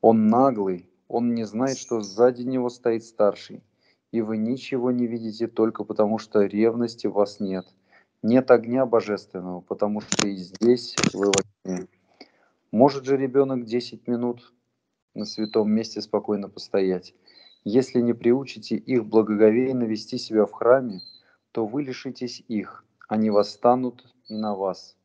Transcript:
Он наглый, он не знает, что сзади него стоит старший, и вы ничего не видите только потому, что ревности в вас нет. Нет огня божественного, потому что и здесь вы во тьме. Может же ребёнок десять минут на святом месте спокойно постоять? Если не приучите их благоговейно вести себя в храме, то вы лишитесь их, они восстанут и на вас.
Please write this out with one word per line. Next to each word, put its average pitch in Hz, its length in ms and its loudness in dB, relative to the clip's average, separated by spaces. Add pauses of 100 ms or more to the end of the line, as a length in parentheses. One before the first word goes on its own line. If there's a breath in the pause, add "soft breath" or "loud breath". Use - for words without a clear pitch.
Он 113 280 6
наглый, 107 600 2 (180)
он 120 280 -2
не 117 100 -4
знает, 120 320 -4
что 117 240 -6
сзади 117 420 2
него 123 280 -4
стоит 117 340 -4
старший, - 580 -2 (480)
и 113 120 -2
вы 110 160 -4
ничего 123 520 -4
не 123 160 0
видите 113 420 -6
только 110 360 -2
потому, 107 340 0
что - 240 0
ревности 113 640 0
в 101 60 -2
вас 101 280 -2
нет. 95 260 -4 (560 soft breath)
Нет 127 280 4
огня 123 360 4
божественного, 95 760 -4
потому 104 400 -4
что - 260 -2
и 101 100 -6
здесь 101 600 0 (160)
вы 98 140 0
во 101 160 2 (200)
тьме. 92 240 -6 (840 soft breath)
Может 135 320 4
же 139 120 2
ребёнок 135 500 0
десять 120 420 -6
минут 120 440 -4 (600)
на 107 120 -8
святом 107 440 -2
месте 107 300 -2
спокойно 101 480 -4
постоять? 95 680 -4 (480 soft breath)
Если 123 380 0
не 120 140 0
приучите 120 640 0
их 120 280 -2
благоговейно 110 800 4
вести 110 340 -6
себя 110 280 0
в - 60 -10
храме, 117 480 2 (520 soft breath)
то 113 140 -4
вы 123 160 -6
лишитесь 127 680 -10
их, 104 360 -6 (220)
они 110 240 0
восстанут 120 840 0 (140)
и 110 80 -14
на 107 220 -4
вас. 95 480 -6